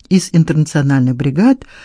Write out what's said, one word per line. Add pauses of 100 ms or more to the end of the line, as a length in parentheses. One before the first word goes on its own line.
из
интернациональных
бригад, (200)